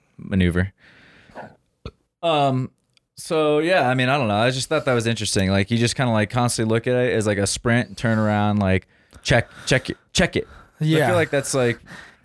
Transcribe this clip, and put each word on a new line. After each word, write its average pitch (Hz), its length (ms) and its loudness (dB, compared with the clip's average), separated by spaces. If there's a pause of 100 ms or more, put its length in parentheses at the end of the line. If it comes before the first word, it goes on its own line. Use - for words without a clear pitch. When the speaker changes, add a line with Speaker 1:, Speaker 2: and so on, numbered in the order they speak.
(180)
Speaker 1:
maneuver. 92 560 0 (1500)
Um, 139 500 0 (440)
so 151 440 0
yeah, 160 300 2
I 127 40 2
mean, 127 160 0
I 139 80 2
don't 127 100 0
know. 104 80 0
I 117 160 2
just 131 180 -6
thought 151 160 0
that 131 80 2
was 117 140 0
interesting. 107 420 -2
Like, 98 220 2
you 117 60 0
just 117 180 0
kinda, 123 160 0
like, 107 180 0
constantly 120 440 0
look 117 140 0
at 123 80 0
it 123 180 0
as, 107 140 0
like, 104 100 0
a 101 100 0
sprint, 117 500 -2
turn 113 200 0
around, 104 420 2
like, 95 280 0 (340)
check, - 280 0 (160)
check - 240 0
it, - 80 -6 (160)
check - 220 0
it. - 120 -4 (340)
I 156 40 -2
Speaker 2:
Yeah. 156 220 2
Speaker 1:
feel 180 80 2
like 160 140 0
that's, 139 240 -2
like, 120 260 0 (460)